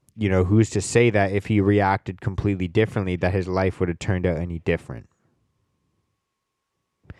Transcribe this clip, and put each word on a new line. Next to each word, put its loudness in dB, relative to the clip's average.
you 0
know, 4
who's 4
to -2
say 2
that 2
if -2
he 2
reacted 0
completely -4
differently, -2
that 0
his -2
life -2
would 0
have -6
turned -2
out -2
any -6
different? -6